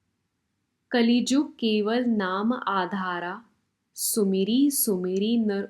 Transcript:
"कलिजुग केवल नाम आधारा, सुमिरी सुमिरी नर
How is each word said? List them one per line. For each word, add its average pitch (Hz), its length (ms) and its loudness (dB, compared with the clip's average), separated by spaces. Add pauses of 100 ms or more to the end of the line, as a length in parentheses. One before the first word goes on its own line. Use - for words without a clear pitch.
(920)
"कलिजुग 247 540 4
केवल 220 600 0
नाम 208 480 0
आधारा, 185 840 -4 (580)
सुमिरी 214 760 2
सुमिरी 190 680 -2
नर 202 320 0